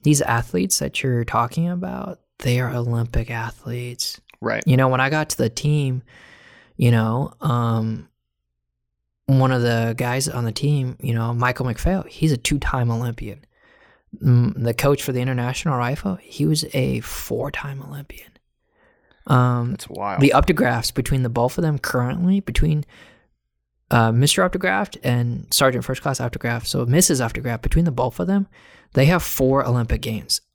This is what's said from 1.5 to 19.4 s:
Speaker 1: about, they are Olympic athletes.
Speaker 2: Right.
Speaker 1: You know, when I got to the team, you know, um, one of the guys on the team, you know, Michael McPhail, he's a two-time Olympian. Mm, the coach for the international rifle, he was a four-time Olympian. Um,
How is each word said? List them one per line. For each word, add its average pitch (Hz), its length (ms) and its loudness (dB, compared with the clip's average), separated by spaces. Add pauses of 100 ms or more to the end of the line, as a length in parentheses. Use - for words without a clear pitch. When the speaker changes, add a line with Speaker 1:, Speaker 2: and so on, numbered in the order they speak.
Speaker 1:
about, 180 500 -6 (220)
they 123 180 2
are 127 160 -2
Olympic 117 560 -2
athletes. 120 920 -8 (200)
Speaker 2:
Right. 113 260 -2
Speaker 1:
You 135 100 6
know, 131 120 4
when 127 120 2
I 135 100 2
got 151 200 -2
to - 60 -4
the 120 140 0
team, 143 520 -2 (760)
you 123 140 4
know, 113 500 2
um, 113 680 -2 (1160)
one 131 260 6
of 123 100 2
the 117 340 2
guys 127 320 -2
on 127 160 -4
the 113 80 -2
team, 139 480 -2
you 123 140 -2
know, 113 200 -2
Michael 123 320 0
McPhail, 170 420 -2
he's 160 240 0
a 131 40 2
two-time 127 540 -2
Olympian. 117 540 -6 (800)
Mm, 120 400 4
the 117 80 0
coach 143 300 2
for 139 100 -4
the 127 80 -2
international 127 560 -2
rifle, 120 400 -2
he - 300 -4
was 156 260 0
a 131 280 0
four-time 139 840 -8
Olympian. 143 480 -16 (960)
Um, 123 460 2